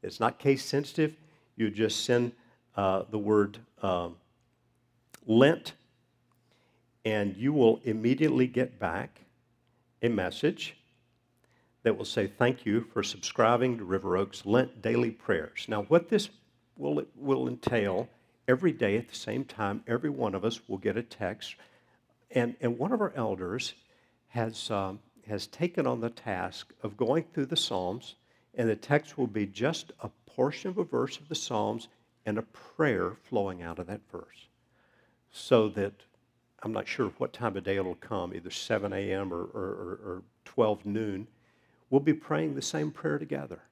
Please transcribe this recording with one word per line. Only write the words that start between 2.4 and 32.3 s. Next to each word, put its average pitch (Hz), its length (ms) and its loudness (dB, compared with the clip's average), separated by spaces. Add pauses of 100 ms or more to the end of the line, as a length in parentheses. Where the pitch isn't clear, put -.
uh, 95 340 2
the 107 80 -4
word, 104 400 4 (240)
um, 87 320 0 (1120)
Lent, 131 460 6 (1300)
and 104 320 0
you 127 160 0
will 117 300 6
immediately 127 640 4
get 123 320 -2
back 92 440 -6 (760)
a 120 80 2
message 110 680 -2 (1040)
that 113 140 2
will 110 80 -6
say, 101 240 -2
"Thank - 360 2
you 110 180 2
for 104 200 -4
subscribing 117 760 2
to 107 60 -8
River 92 320 0
Oaks 98 300 -2
Lent 120 360 2
Daily 117 280 2
Prayers." - 560 -4
Now, 107 160 -2
what 170 260 4
this - 200 2 (480)
will, 147 260 -2 (140)
will 131 320 0
entail, 113 600 0 (380)
every 156 240 4
day 107 260 2
at 117 120 -2
the - 80 -16
same 120 280 -4
time, 101 440 -4
every 120 220 0
one 120 260 -2
of 95 80 -4
us 120 240 0
will 95 100 -6
get 98 180 -2
a 120 60 -4
text, - 540 -6 (760)
and, 120 280 0
and 120 160 0
one 160 160 0
of 226 80 0
our 196 140 0
elders 101 600 -4 (540)
has, 113 440 -4
um, 95 260 -2 (300)
has 104 180 -6
taken 175 400 -2
on 123 140 -2
the 117 100 -4
task 92 640 -8 (100)
of 104 140 -8
going 135 360 2
through 139 140 -2
the 160 100 -4
Psalms, - 600 -4 (380)
and 113 140 2
the 110 60 4
text - 420 0
will 127 120 0
be 104 180 -2
just 104 540 -4
a 117 100 -10 (160)
portion 143 420 -2
of 185 100 -6
a 185 60 0
verse 135 340 -2
of - 100 -20
the - 80 -6
Psalms 110 500 -4 (400)
and 107 100 -2